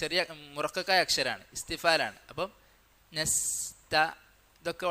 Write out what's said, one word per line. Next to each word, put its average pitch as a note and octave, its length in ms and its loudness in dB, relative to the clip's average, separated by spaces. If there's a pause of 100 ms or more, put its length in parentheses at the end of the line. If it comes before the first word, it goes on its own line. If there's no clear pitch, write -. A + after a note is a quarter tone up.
ചെറിയ D#3+ 180 0 (360)
മുറക്കക്കായ F3+ 500 2
അക്ഷരമാണ്, B2+ 380 0 (140)
ഇസ്തിഫാലാണ്. D3+ 600 2 (140)
അപ്പം F3 180 -4 (680)
നസ്ത, - 760 -4 (680)
ഇതൊക്കെ E3 320 -6